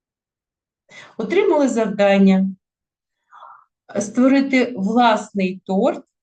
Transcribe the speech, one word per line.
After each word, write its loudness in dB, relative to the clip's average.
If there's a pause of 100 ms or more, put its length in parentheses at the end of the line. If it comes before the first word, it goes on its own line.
(1160)
Отримали 0
завдання 2 (1500)
створити 0
власний -2
торт, -2 (180)